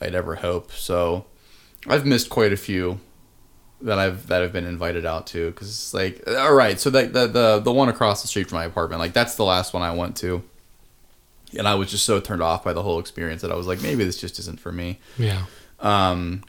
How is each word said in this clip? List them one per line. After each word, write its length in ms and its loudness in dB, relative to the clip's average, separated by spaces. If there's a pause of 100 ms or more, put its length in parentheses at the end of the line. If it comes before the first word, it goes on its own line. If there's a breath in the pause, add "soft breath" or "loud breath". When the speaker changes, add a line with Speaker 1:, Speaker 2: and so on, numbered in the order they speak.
Speaker 1:
I'd 120 -6
ever 220 -4
hope. 360 -4
So 540 -2 (600 soft breath)
I've 180 2
missed 240 2
quite 240 4
a 40 -2
few 440 -2 (840)
that 160 0
I've, 300 -2
that 120 2
have 120 0
been 120 -4
invited 400 -4
out 240 -4
to, 240 -4
'cause 160 -14
it's 260 -10
like, 320 -4
all 280 4
right, 260 6
so 100 2
that, 220 4
the, 140 4
the, 340 6
the 120 2
one 180 4
across 320 2
the 60 -8
street 200 -2
from 80 -4
my 80 -2
apartment, 340 -4
like, 140 -2
that's 220 2
the 100 0
last 300 2
one 80 -2
I 100 -2
went 240 -4
to. 260 -4 (1120)
And 120 -2
I 60 4
was 160 -2
just 140 -2
so 140 4
turned 240 -4
off 220 0
by 80 -2
the 100 -4
whole 160 -2
experience 440 -8
that 100 -4
I 20 -4
was 140 -6
like, 120 -4
"Maybe 220 -2
this 180 -2
just 200 -10
isn't 180 -12
for 140 -12
me." 260 -8 (180 loud breath)
Speaker 2:
Yeah. 280 0 (340 loud breath)
Speaker 1:
Um, 720 2